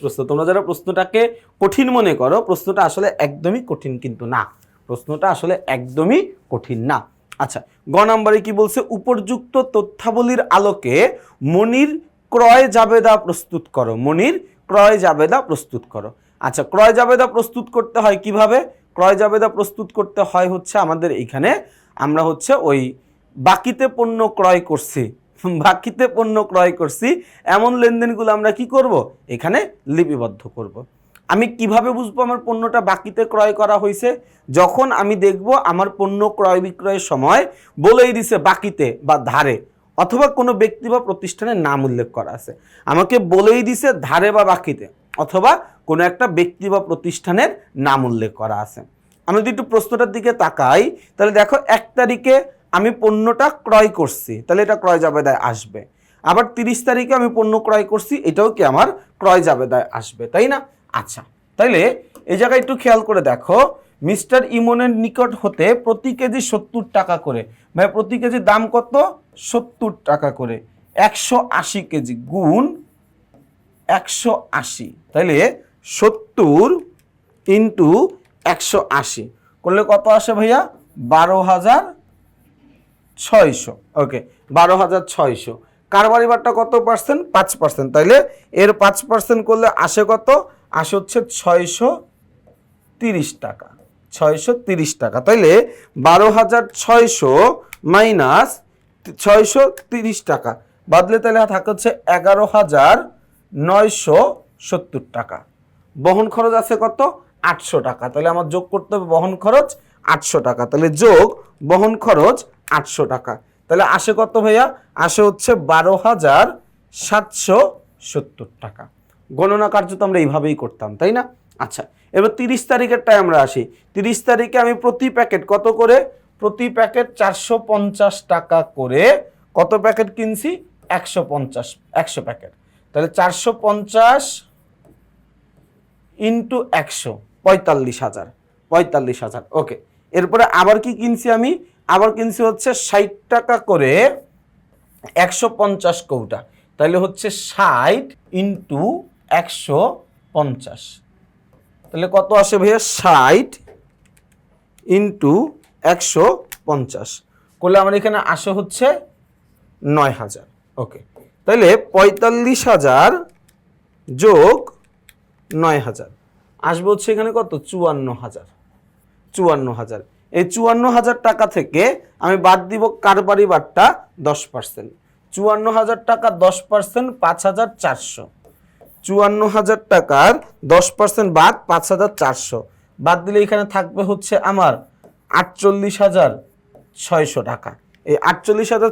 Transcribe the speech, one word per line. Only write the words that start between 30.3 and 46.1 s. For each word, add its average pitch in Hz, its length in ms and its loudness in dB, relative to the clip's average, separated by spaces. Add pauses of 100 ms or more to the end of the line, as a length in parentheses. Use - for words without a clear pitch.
করব। 101 180 -14 (580)
আমি 220 120 2 (120)
কিভাবে 226 400 0
বুঝবো 220 300 -8
আমার 247 200 -6
পণ্যটা 226 320 -4 (120)
বাকিতে 208 300 -6 (100)
ক্রয় 214 280 2
করা 208 240 0
হয়েছে? 208 260 -4 (400)
যখন 262 380 2 (140)
আমি 208 140 0 (100)
দেখব 190 220 0 (240)
আমার 190 180 -2 (100)
পণ্য 196 220 -4 (160)
ক্রয় 185 280 2
বিক্রয়ের 190 460 -6
সময় 156 300 2 (440)
বলেই 247 320 6
দিছে 226 180 -2 (140)
বাকিতে 185 380 -2 (200)
বা 151 80 4 (140)
ধারে, 135 260 0 (420)
অথবা 226 280 2 (120)
কোনো 247 140 0 (100)
ব্যক্তি 220 320 -2
বা 247 140 0
প্রতিষ্ঠানের 196 500 -6 (100)
নাম 139 200 0
উল্লেখ 120 200 -4 (100)
করা 85 200 -8
আছে, - 140 -20 (360)
আমাকে 185 280 0 (180)
বলেই 220 360 4
দিছে 247 180 -2 (200)
ধারে 175 280 2
বা 208 160 4
বাকিতে, 143 340 -4 (380)
অথবা 190 280 2 (380)
কোনো 160 200 0
একটা 180 160 -2 (120)